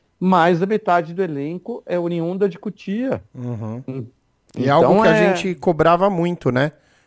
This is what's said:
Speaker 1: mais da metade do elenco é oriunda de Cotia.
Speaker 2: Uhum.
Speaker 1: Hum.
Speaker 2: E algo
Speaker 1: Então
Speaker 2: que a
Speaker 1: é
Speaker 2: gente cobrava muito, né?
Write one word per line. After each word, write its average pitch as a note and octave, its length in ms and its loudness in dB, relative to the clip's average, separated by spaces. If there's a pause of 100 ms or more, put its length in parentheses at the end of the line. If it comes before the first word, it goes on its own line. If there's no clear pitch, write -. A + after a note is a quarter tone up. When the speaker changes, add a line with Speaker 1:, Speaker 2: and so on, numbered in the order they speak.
(180)
Speaker 1:
mais F3+ 420 4
da F#3+ 60 -2
metade F3 460 -2
do F#3 100 -4
elenco E3 640 -8
é F3+ 140 -4
oriunda F3 500 -2
de E3+ 100 -12
Cotia. A3 640 -6 (120)
Speaker 2:
Uhum. A#2+ 520 -8
Speaker 1:
Hum. C3 200 -10 (500)
Speaker 2:
E B2+ 140 0
algo D3 220 4
Speaker 1:
Então G#3 100 4
Speaker 2:
que G#3 60 6
a G#3+ 80 6
Speaker 1:
é G#3 180 4
Speaker 2:
gente F3 220 -4
cobrava E3+ 520 2
muito, F3 420 -2
né? C3+ 220 0 (340)